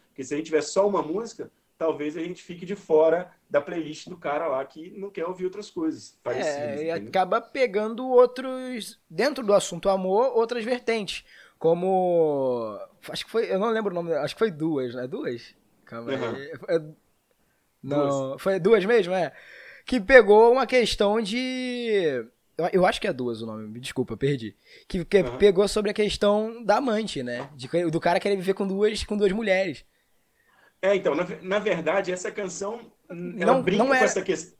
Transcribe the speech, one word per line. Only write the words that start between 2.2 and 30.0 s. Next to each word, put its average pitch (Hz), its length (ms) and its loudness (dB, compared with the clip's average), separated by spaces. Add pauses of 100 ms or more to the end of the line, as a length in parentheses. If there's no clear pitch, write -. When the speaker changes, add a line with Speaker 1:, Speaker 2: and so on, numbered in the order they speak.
Speaker 1:
gente 175 220 -10
fique 175 220 -16
de 196 100 -8
fora 165 560 2 (180)
da 143 120 0
playlist 160 480 -8
do 175 80 -16
cara 156 300 -4
lá 135 180 -2
que 170 340 -18
não 202 100 -10
quer 165 160 -8
ouvir 185 200 -6
outras 202 260 -10
coisas 151 500 -6
parecidas, 143 360 -4
Speaker 2:
É, 147 180 -6 (120)
e - 40 -4
Speaker 1:
entendeu? 185 180 -8
Speaker 2:
acaba 185 300 0
pegando 233 680 -4
outros, 254 920 0 (100)
dentro 240 360 -2
do 202 80 2
assunto 185 340 2
amor, 196 480 2
outras 226 300 0
vertentes. 226 580 -4 (340)
Como, 160 1200 2 (320)
acho - 160 4
que - 60 -20
foi, 214 200 2
eu 190 60 4
não 214 120 2
lembro 220 220 2
o 175 40 -2
nome, 170 180 0
acho 143 220 0
que - 40 -4
foi 220 120 4
Duas, 143 420 0
né? 127 140 -6
Duas? 135 480 -8 (300)
Calma 117 260 -10
aí. 135 60 -2
Speaker 1:
Aham. 127 200 -4 (300)
Speaker 2:
É, 165 140 0 (1000)
não, 139 480 -2
Speaker 1:
Duas. 139 120 -12
Speaker 2:
foi 190 180 0
Duas 196 260 4
mesmo, 202 280 2
é? 170 180 -2 (540)
Que 247 160 -2
pegou 220 500 8
uma 262 160 2
questão 220 540 2
de, 233 1040 -2 (320)
eu, 165 160 -2
eu 180 120 4
acho 220 140 2
que 214 80 -4
é 175 60 -2
Duas 120 280 -4
o 117 40 -8
nome, 107 220 -10
me 113 120 -12
desculpa, 123 380 -6
perdi. 127 380 -4 (320)
Que, 175 180 -4
que 196 140 4
Speaker 1:
Aham. 131 180 -2
Speaker 2:
pegou 196 300 6
sobre 208 240 -2
a - 20 -4
questão 214 720 0
da 208 140 4
amante, 220 460 -2
né? 123 320 -8
De 127 140 -14
que, 170 200 0
do 160 100 0
cara 175 200 2
querer 202 160 0
viver 190 180 0
com 196 140 -4
duas, 202 380 0
com 208 120 -4
duas 202 140 2
mulheres. 190 540 -2 (960)